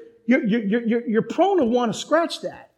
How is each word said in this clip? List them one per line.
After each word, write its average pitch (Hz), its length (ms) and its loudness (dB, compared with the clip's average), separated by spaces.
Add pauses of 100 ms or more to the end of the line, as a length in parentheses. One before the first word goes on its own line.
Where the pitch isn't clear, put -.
(280)
you're, 262 180 4
you're, 220 180 0
you're, 226 240 0
you're, 240 220 0
you're 214 140 2
prone 359 340 0
to 294 80 2
want 240 260 0
to 170 60 -6
scratch - 440 -2
that, 151 360 -12